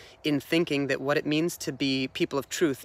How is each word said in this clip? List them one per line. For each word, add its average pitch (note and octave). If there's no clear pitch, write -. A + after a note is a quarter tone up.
in D3
thinking D3
that C3
what C#3+
it -
means D#3
to -
be C3+
people E3
of C3
truth -